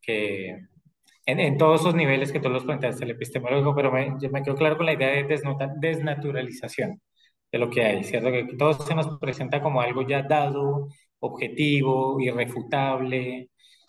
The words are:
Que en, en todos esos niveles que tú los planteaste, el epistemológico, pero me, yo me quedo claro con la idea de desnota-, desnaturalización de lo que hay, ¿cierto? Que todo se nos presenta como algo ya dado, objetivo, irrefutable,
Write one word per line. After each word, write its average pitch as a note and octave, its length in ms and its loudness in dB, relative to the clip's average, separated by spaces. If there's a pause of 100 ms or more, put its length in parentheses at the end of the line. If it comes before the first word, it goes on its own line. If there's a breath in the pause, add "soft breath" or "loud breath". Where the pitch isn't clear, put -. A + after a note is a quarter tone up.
Que G2+ 480 -4 (760 soft breath)
en, D3+ 140 0
en C#3+ 180 2
todos D#3 240 6
esos E3+ 140 4
niveles C#3 360 2
que D3+ 80 -2
tú B2+ 100 0
los B2+ 160 -2
planteaste, B2+ 400 -2
el A#2+ 60 -4
epistemológico, C#3 640 0
pero C3+ 160 2
me, C3+ 300 0
yo C3+ 100 -2
me C#3 120 -2
quedo C#3 120 -2
claro D#3 220 2
con E3+ 100 0
la D#3 60 4
idea C3+ 180 2
de C#3+ 140 0
desnota-, C#3+ 520 -2
desnaturalización C#3 1200 -4 (500 soft breath)
de A#2 80 0
lo A#2 100 2
que A#2+ 140 2
hay, G2+ 200 2
¿cierto? A#2+ 280 -2
Que B2 140 0 (120)
todo D3 180 4
se D#3+ 200 -4
nos D#3 240 -2
presenta C3+ 420 -4
como C#3 200 0
algo B2 260 -2
ya C#3 160 0
dado, C#3+ 640 0 (320 loud breath)
objetivo, C3+ 1000 2
irrefutable, B2+ 1300 -2 (400 soft breath)